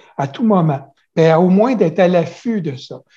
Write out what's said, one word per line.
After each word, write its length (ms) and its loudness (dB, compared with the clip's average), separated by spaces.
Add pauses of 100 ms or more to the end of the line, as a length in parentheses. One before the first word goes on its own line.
(180)
à 100 -4
tout 160 -8
moment. 500 0 (220)
Ben, 220 4
au 120 2
moins 260 2
d'être 240 -2
à 80 4
l'affût 540 -2
de 140 -8
ça. 260 -18 (160)